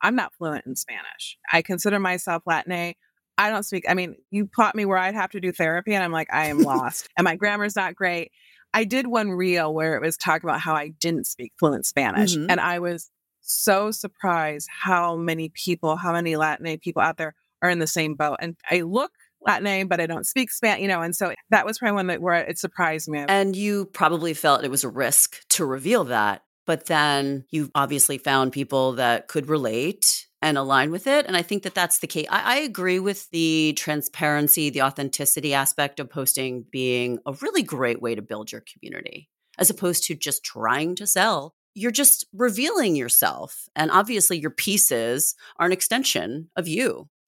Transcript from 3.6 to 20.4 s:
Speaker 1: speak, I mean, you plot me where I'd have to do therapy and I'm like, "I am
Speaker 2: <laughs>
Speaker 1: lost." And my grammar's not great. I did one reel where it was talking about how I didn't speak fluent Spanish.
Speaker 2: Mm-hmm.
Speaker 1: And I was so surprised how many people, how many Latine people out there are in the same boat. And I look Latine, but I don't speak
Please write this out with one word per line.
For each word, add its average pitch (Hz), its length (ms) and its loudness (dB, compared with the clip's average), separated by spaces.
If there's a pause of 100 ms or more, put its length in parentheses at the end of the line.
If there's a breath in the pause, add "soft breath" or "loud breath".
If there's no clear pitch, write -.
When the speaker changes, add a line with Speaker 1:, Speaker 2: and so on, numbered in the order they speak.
Speaker 1:
speak, 190 260 -6
I 180 60 6
mean, 180 220 -4 (160)
you 202 140 0
plot 214 280 2
me 214 100 -2
where 190 140 2
I'd 185 160 0
have 190 160 -2
to 202 100 -10
do 180 120 -2
therapy 175 420 0
and 196 80 2
I'm 170 100 -2
like, 160 200 -2
"I 151 140 0
am 147 120 -2
Speaker 2:
<laughs> 160 40 6
Speaker 1:
lost." 135 540 0
And 175 80 4
my 165 120 2
grammar's 208 400 -2
not 185 180 -4
great. 175 380 -2 (420 soft breath)
I 220 100 2
did 254 220 0
one 220 240 0
reel 175 420 0
where 160 220 0
it 113 80 -2
was 160 140 -2
talking 160 320 0
about 151 120 0
how 156 140 0
I 147 140 -2
didn't 165 400 -2
speak - 300 -12
fluent 151 280 2
Spanish. 170 500 0
Speaker 2:
Mm-hmm. 160 140 0
Speaker 1:
And 196 100 4
I 175 200 0
was 175 300 -6 (300)
so 208 520 2
surprised 165 800 -4
how 175 460 0
many 165 340 -2
people, 165 460 0
how 175 160 -2
many 170 240 0
Latine 156 440 -2
people - 200 -4
out 160 160 2
there 156 180 -6 (280)
are 180 80 4
in 175 80 2
the 160 80 0
same 156 280 -2
boat. 147 260 -2
And 170 160 -8 (140)
I 175 120 2
look 202 300 -2 (280 soft breath)
Latine, 196 480 0
but 175 120 2
I 165 60 0
don't 165 200 -6
speak 254 240 0